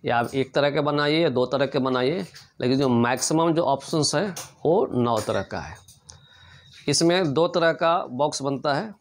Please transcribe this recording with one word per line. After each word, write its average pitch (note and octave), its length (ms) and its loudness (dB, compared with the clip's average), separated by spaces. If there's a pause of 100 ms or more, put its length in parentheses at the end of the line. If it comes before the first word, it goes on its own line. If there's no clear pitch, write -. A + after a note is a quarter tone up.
या A#2+ 140 2
आप A#2+ 140 -2
एक C3+ 220 -2
तरह C#3+ 160 2
के D3+ 100 0
बनाइए D3 420 2
या D#3 60 2
दो B2 160 2
तरह C3+ 200 0
के C#3 140 -2
बनाइए, C3 460 0 (360)
लेकिन B2+ 160 2
जो C#3 120 2
मैक्सिमम C3 640 2
जो D#3+ 80 0
ऑप्शंस C#3 540 -2
हैं F3+ 200 -2 (300)
वो F3+ 200 2
नौ A#2 340 0
तरह G#2 220 -2
का G2 180 -10
है। D#2 160 -12 (1120)
इसमें E3 460 2
दो D#3+ 140 2
तरह E3 260 2
का E3+ 320 0
बॉक्स C#3+ 360 -2
बनता C#3 320 -2
है। G3 280 -4